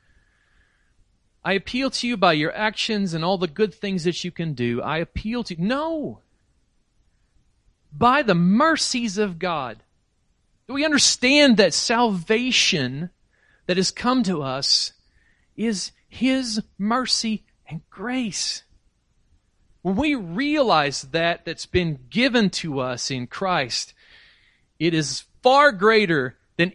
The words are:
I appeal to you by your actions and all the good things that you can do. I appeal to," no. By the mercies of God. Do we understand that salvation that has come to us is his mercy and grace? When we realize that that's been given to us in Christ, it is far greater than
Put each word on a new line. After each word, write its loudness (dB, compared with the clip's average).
I 0
appeal -2
to -4
you -2
by 4
your -2
actions -2
and -4
all 0
the -2
good -2
things -4
that -2
you -6
can -6
do. -2
I -4
appeal -6
to," -8
no. -4
By 4
the 2
mercies 2
of -2
God. -6
Do -10
we 0
understand 4
that 4
salvation 0
that 0
has 0
come 0
to -2
us -2
is -4
his -2
mercy -2
and -12
grace? -6
When 0
we 0
realize 0
that -2
that's -10
been -2
given 2
to -4
us -6
in -6
Christ, -4
it 0
is -4
far 6
greater 2
than 0